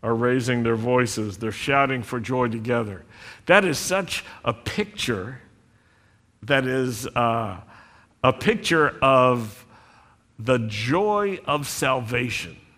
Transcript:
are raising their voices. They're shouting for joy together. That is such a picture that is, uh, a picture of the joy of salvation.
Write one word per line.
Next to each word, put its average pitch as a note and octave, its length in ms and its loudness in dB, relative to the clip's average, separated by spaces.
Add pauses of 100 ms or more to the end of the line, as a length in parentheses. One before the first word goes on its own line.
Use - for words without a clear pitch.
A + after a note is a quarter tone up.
are A2+ 120 2
raising B2 480 0
their A#2 100 2
voices. A2+ 640 0
They're A2 160 -6
shouting C3+ 500 2
for B2 160 -6
joy B2+ 300 0
together. A2+ 560 -4 (420)
That G3+ 180 6
is D#3 140 0
such - 460 -4 (200)
a A#2+ 80 0
picture B2 880 -6 (1000)
that C3+ 240 2
is, B2+ 400 -2
uh, A2+ 540 -2 (640)
a B2+ 80 6
picture E3 680 2
of B2+ 640 4 (760)
the B2 180 2
joy F3 880 -2
of C#3+ 220 -2
salvation. A#2+ 880 -4 (220)